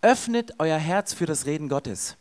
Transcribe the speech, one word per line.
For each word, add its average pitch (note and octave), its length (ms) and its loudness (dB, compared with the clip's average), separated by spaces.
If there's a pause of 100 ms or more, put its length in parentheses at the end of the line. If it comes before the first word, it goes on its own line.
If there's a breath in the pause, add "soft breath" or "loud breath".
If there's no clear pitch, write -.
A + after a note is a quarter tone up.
„Öffnet A#3 580 2
euer D#3+ 180 2
Herz F3 360 0
für F3 120 -2
das D3+ 220 -2
Reden D3+ 200 -4
Gottes.“ C3 540 -4